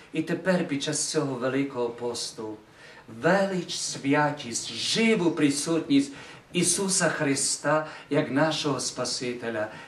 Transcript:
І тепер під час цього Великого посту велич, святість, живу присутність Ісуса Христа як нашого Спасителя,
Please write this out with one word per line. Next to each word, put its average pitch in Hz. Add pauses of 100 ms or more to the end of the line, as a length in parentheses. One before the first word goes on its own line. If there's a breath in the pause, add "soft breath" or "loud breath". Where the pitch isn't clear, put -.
(120 loud breath)
І 160
тепер 175
під 139
час -
цього 139
Великого 123
посту 117 (680 loud breath)
велич, 185
святість, 139
живу 175
присутність 147 (400 loud breath)
Ісуса 180
Христа 147 (240 loud breath)
як 143
нашого 147
Спасителя, 120 (180 loud breath)